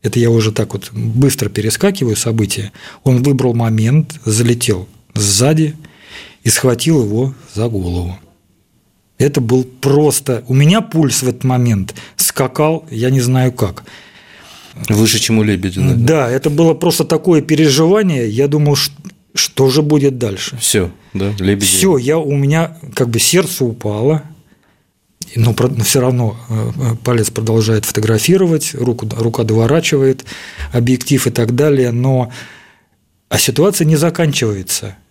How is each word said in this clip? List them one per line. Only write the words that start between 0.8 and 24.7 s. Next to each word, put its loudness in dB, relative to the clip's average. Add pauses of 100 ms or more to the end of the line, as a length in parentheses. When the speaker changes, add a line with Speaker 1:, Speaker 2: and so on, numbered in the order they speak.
Speaker 1:
быстро 0
перескакиваю -2
события, -2 (320)
он 2
выбрал 2
момент, 0
залетел 0 (280)
сзади 0 (680)
и 0
схватил 2
его -2 (220)
за -2
голову. -4 (1040)
Это 2
был 2
просто... 0
у -2
меня 4
пульс 0
в 0
этот -6
момент 0 (200)
скакал, -2
я -2
не 2
знаю 2
как. -4 (1040)
Speaker 2:
Выше, 2
чем 0
у 2
лебедя, -2
да? 2
Speaker 1:
Да, 2
это -2
было 2
просто 0
такое 2
переживание, 2
я 0
думал, 2
ш-, -4 (440)
что 2
же 2
будет 2
дальше? -6
Speaker 2:
Все, 0 (240)
да, -2
лебедя. 0
Speaker 1:
Все, 2
я, 0
у -2
меня 0 (200)
как 0
бы 0
сердце 0
упало, -2 (1120)